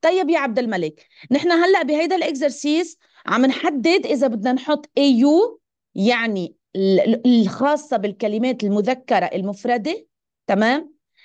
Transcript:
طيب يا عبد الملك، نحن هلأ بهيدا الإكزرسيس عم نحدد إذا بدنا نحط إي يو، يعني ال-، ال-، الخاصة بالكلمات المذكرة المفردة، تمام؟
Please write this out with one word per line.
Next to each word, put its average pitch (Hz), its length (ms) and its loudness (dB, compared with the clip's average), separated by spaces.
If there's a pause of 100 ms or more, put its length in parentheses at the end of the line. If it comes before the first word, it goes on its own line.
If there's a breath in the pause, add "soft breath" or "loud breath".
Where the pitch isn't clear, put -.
طيب 339 280 0
يا 330 100 2
عبد 254 200 -2
الملك، 180 480 -6 (240 loud breath)
نحن 294 200 0
هلأ 349 320 2
بهيدا 302 320 -2
الإكزرسيس 302 840 -4 (280 soft breath)
عم 233 200 2
نحدد 311 600 0
إذا 269 220 0
بدنا 233 260 -2
نحط 294 440 -4
إي 277 140 4
يو، 294 500 2 (340)
يعني 214 600 -2 (200)
ال-، 190 240 2
ال-، 226 260 0
الخاصة 254 720 2
بالكلمات 214 640 -4
المذكرة 208 640 0
المفردة، 214 840 -6 (400)
تمام؟ 233 460 0 (320 soft breath)